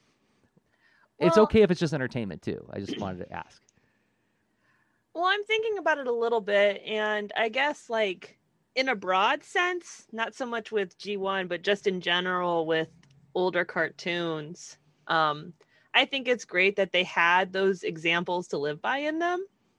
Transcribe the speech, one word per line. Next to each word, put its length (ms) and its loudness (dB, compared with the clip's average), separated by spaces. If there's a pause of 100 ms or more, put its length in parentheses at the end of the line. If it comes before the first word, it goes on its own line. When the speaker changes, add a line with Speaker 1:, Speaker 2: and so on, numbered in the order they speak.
(1200)
Speaker 1:
It's 180 6
Speaker 2:
Well 0 -
Speaker 1:
okay 240 6
if 100 6
it's 80 2
just 140 0
entertainment, 480 -6
too. 300 -8
I 80 -8
just 200 -8
wanted 200 -6
to 140 -12
ask. 280 -14 (1500)
Speaker 2:
Well, 80 -2
I'm 220 0
thinking 320 -2
about 200 2
it 100 -6
a 40 -2
little 300 0
bit, 440 4
and 520 -2
I 100 2
guess, 420 -2
like, 480 -4 (380)
in 140 0
a 80 0
broad 480 2
sense, 640 -4
not 240 -6
so 100 -6
much 280 -6
with 240 -2
G 180 -6
one, 320 -2
but 140 -4
just 260 0
in 140 0
general 640 0
with 240 0 (440)
older 300 2
cartoons, 1160 -6 (300)
um, 460 0 (400)
I 100 6
think 240 -4
it's 160 0
great 320 2
that 160 0
they 140 2
had 480 2
those 300 0
examples 640 -2
to 80 -4
live 240 -4
by 160 -2
in 220 -4
them. 260 -2 (340)